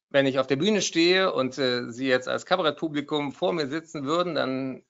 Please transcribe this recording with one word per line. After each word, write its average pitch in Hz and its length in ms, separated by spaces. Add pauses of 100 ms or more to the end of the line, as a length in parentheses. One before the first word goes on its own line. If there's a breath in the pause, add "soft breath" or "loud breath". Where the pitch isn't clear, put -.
wenn 139 160
ich 135 140
auf 131 80
der 139 100
Bühne 196 240
stehe 180 520
und, 127 240
äh, 123 320
Sie 123 180
jetzt 127 200
als 127 180
Kabarettpublikum 147 880
vor 180 220
mir 156 140
sitzen 156 380
würden, 170 300
dann 131 540